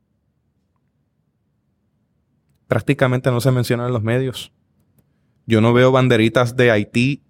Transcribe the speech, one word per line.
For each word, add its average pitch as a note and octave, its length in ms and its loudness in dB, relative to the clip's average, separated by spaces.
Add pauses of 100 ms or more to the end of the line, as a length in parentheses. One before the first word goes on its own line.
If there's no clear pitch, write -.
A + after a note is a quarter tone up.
(2750)
Prácticamente B2+ 640 -2
no A#2+ 100 -2
se C3+ 120 0
menciona A#2+ 340 -2
en B2 60 -4
los A2+ 100 -4
medios. B2 500 -6 (920)
Yo A2+ 140 2
no A#2 120 4
veo B2+ 200 4
banderitas B2 640 0
de A#2+ 160 2
Haití A#2+ 580 -2